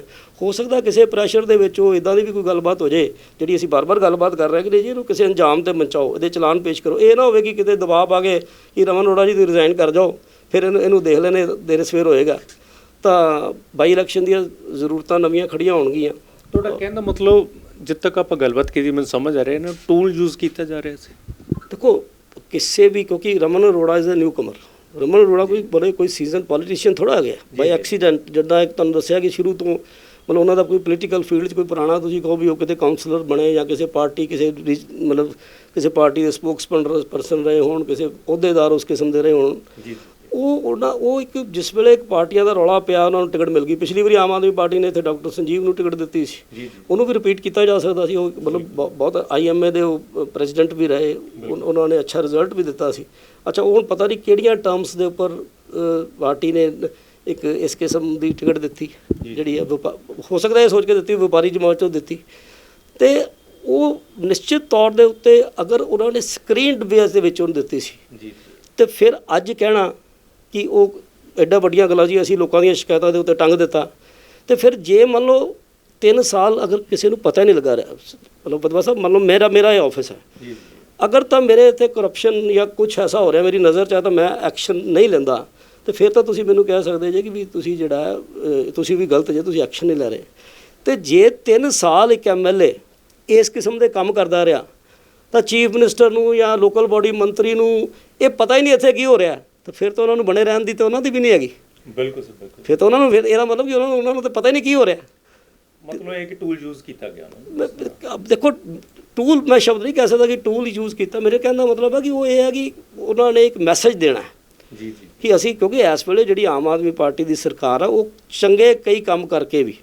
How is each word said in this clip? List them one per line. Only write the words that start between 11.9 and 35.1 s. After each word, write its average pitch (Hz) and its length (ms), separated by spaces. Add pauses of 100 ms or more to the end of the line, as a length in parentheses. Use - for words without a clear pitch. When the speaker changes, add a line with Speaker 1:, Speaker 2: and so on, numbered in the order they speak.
Speaker 1:
ਹੋਏਗਾ। 143 320 (640)
ਤਾਂ 165 500 (240)
ਬਾਈ 156 160
ਇਲੈਕਸ਼ਨ 180 320
ਦੀਆਂ 190 200 (300)
ਜ਼ਰੂਰਤਾਂ 156 460
ਨਵੀਆਂ 170 280
ਖੜੀਆਂ 175 260
ਹੋਣਗੀਆਂ। 147 380
Speaker 2:
ਤੁਹਾਡਾ - 580
ਕਹਿਣ 202 240
ਦਾ 220 60
ਮਤਲਬ, 202 480 (340)
ਜਿੱਦ 156 160
ਤੱਕ 180 200
ਆਪਾਂ 175 200
ਗੱਲਬਾਤ 131 320
ਕੀਤੀ, 143 200
ਮੈਨੂੰ 143 160
ਸਮਝ 143 300
ਆ 131 80
ਰਿਹਾ 139 140
ਨਾ, 170 160 (140)
ਟੂਲ 180 260
ਯੂਜ਼ 165 240
ਕੀਤਾ 165 260
ਜਾ 151 180
ਰਿਹਾ 147 140
ਸੀ। - 360 (380)
Speaker 1:
ਦੇਖੋ, 226 340 (460)
ਕਿਸੇ - 380
ਵੀ, 202 160
ਕਿਉਂਕਿ 190 340
ਰਮਨ 180 320
ਅਰੋੜਾ 170 280
is 175 200
a 160 60
newcomer, 120 300 (460)
ਰਮਨ 170 200
ਅਰੋੜਾ 190 240
ਕੋਈ 202 180
ਬੜੇ, 180 300
ਕੋਈ 180 160
ਸੀਜ਼ਨ 165 340
ਪੋਲੀਟੀਸ਼ੀਅਨ 175 520
ਥੋੜ੍ਹਾ 240 220
ਆ 180 40
ਗਿਆ 123 140
Speaker 2:
ਜੀ, - 280
Speaker 1:
by - 20
Speaker 2:
ਜੀ। 170 80
Speaker 1:
accident। 165 600
ਜਿੱਦਾਂ 160 300
ਇੱਕ 170 100
ਤੁਹਾਨੂੰ 160 200
ਦੱਸਿਆ 160 280
ਕਿ 180 100
ਸ਼ੁਰੂ 185 220
ਤੋਂ 175 140 (640)
ਮਤਲਬ 165 80
ਉਹਨਾਂ 180 180
ਦਾ 185 60
ਕੋਈ 175 160
ਪੋਲੀਟੀਕਲ 175 440
ਫੀਲਡ 175 260
'ਚ 170 60
ਕੋਈ 175 100
ਪੁਰਾਣਾ 165 340
ਤੁਸੀਂ 170 240
ਕਹੋ 165 140
ਵੀ 170 120
ਉਹ 156 80
ਕਿਤੇ 165 180
ਕਾਉਂਸਲਰ 160 440
ਬਣੇ 151 340
ਜਾਂ 156 140
ਕਿਸੇ 156 200
ਪਾਰਟੀ, 151 400
ਕਿਸੇ 151 260 (140)
ਰੀਜ-, 147 200 (160)
ਮਤਲਬ 147 300 (420)